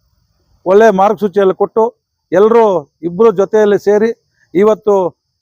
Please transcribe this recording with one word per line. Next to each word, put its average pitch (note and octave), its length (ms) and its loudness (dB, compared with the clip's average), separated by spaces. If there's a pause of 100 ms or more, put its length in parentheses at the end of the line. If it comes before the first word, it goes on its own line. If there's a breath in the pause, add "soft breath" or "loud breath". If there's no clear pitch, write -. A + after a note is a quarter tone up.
(680)
ಒಳ್ಳೆ G3+ 240 2
ಮಾರ್ಗಸೂಚಿಯಲ್ಲಿ G3 640 -2
ಕೊಟ್ಟು G3+ 280 -4 (500)
ಎಲ್ರೂ A3 320 2 (380)
ಇಬ್ರು F3 300 0
ಜೊತೆಯಲ್ಲಿ G3 460 0
ಸೇರಿ G#3+ 320 -2 (440)
ಇವತ್ತು G#3+ 400 0 (480)